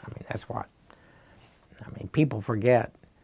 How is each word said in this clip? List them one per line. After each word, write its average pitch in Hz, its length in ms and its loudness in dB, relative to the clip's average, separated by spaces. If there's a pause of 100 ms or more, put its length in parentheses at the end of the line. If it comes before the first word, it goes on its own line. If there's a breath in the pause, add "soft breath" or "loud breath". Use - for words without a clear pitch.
I - 40 -14
mean, - 180 -16
that's - 220 -10
what, - 180 -8 (1160 loud breath)
I - 120 -16
mean, 107 120 -12
people 127 320 2
forget 117 520 4 (300 soft breath)